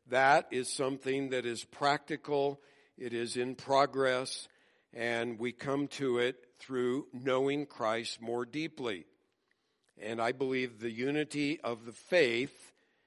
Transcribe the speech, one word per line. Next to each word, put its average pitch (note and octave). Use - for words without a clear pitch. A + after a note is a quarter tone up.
that C3+
is B2
something C3+
that B2+
is A#2
practical, C#3+
it A#2+
is A#2
in B2
progress, C3
and A#2
we A#2+
come C#3
to B2+
it B2
through B2+
knowing C3+
Christ A2+
more A#2
deeply. B2
And A2+
I A#2
believe B2+
the A#2
unity D3
of A#2
the A#2
faith C3